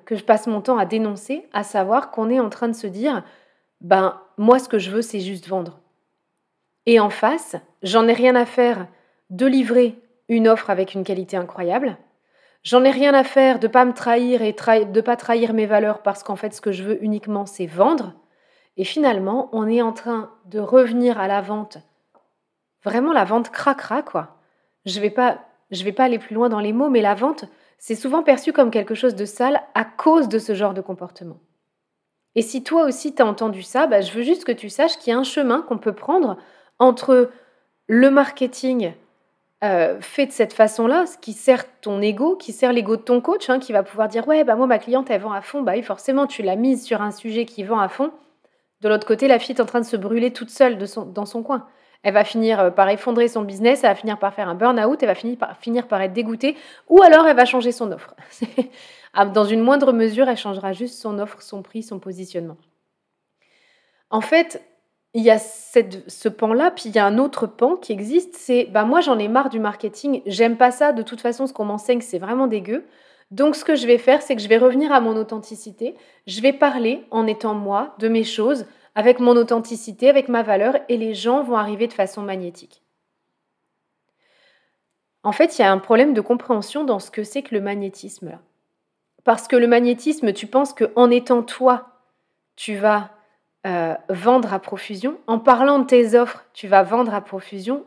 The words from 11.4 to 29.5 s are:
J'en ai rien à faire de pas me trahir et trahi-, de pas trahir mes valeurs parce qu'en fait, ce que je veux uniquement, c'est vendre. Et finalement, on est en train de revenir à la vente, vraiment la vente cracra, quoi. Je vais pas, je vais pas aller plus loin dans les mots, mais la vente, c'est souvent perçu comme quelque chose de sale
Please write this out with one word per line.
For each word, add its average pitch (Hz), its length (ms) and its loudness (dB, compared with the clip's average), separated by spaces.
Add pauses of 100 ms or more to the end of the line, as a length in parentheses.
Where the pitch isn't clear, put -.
J'en 247 200 4
ai 269 80 6
rien 277 220 2
à 269 100 6
faire 262 360 2
de 226 80 -2
pas 254 180 4
me 247 80 -2
trahir 247 480 0
et 214 120 -2
trahi-, 220 320 2
de 202 160 -2
pas 233 140 0
trahir 233 380 -2
mes 220 120 0
valeurs 208 360 0
parce 196 220 -4
qu'en 202 120 -8
fait, 208 180 -10
ce - 60 -12
que 208 120 -4
je 185 120 -8
veux 208 200 -6
uniquement, 208 420 -4
c'est 190 200 -10
vendre. 196 480 0 (640)
Et 190 60 -2
finalement, 233 720 -2
on 220 140 -2
est 233 140 0
en 226 120 -2
train 226 380 -10 (140)
de 190 140 -10
revenir 240 600 4
à 190 80 -2
la 202 140 0
vente, 202 360 -10 (1080)
vraiment 240 280 0
la 240 140 4
vente 233 260 -2
cracra, 277 500 -2
quoi. - 360 -8 (480)
Je 190 140 -8
vais 208 120 -2
pas, 247 280 0 (320)
je 180 120 -10
vais 202 80 -6
pas 226 140 0
aller 240 140 0
plus - 160 -12
loin 240 140 2
dans 214 100 -4
les 208 140 -4
mots, 269 160 0
mais 240 120 2
la 202 140 2
vente, 254 300 -4 (320)
c'est - 180 -8
souvent 269 280 -2
perçu 285 300 2
comme 247 180 4
quelque 220 240 -4
chose 233 200 -2
de 202 100 -6
sale 254 360 -2 (120)